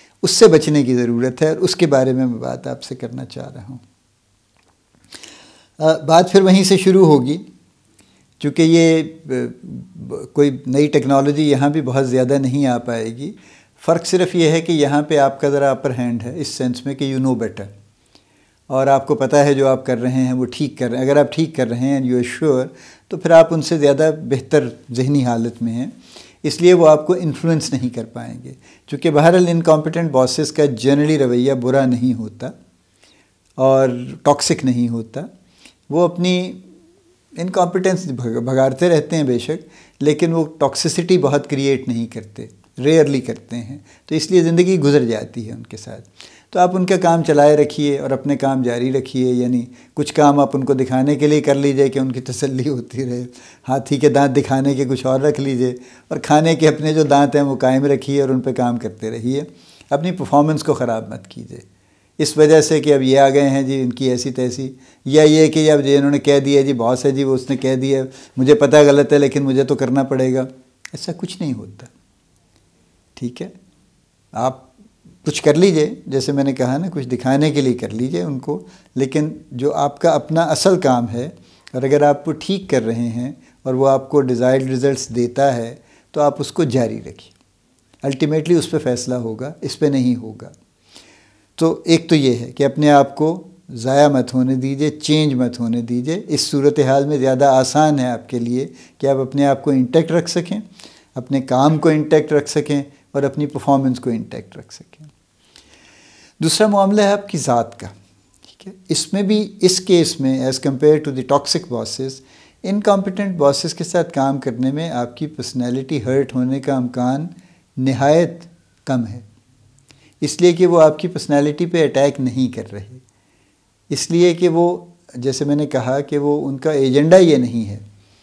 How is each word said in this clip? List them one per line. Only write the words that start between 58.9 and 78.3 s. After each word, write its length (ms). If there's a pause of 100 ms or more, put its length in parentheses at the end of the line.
रहिए, 380 (440)
अपनी 200
परफॉर्मेंस 500
को 120
ख़राब 400
मत 180
कीजिए 320 (560)
इस 180
वजह 240
से 180
कि 120
अब 100
ये 160
आ 120
गए 200
हैं 160
जी 160
इनकी 280
ऐसी 220
तैसी, 380 (360)
या 180
ये 260
कि 200
अब 160
ये 120
इन्होंने 220
कह 200
दिया 220
जी 120
बॉस 320
है 60
जी 120
वो 120
उसने 220
कह 180
दिया, 300 (320)
मुझे 160
पता 300
गलत 280
है 60
लेकिन 260
मुझे 200
तो 120
करना 280
पड़ेगा, 440 (480)
ऐसा 160
कुछ 300
नहीं 120
होता। 340 (1300)
ठीक 240
है, 100 (800)
आप 360 (560)
कुछ 140
कर 160
लीजिए, 520
जैसे 240
मैंने 220
कहा 240
ना, 120
कुछ 160
दिखाने 460
के 100
लिए 120
कर 180
लीजिए 320
उनको, 380 (360)